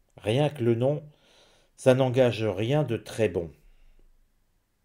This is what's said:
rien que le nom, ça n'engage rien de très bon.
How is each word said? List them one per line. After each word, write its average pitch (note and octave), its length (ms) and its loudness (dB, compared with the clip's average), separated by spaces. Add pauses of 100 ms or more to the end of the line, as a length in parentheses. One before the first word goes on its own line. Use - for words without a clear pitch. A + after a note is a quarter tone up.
(180)
rien C3 320 0
que C#3+ 160 -8
le A#2 100 2
nom, C#3 260 -2 (760)
ça C3 160 4
n'engage B2 500 2
rien A2+ 400 -2
de A2+ 140 -4
très A2 320 -2
bon. E2+ 200 -6 (1400)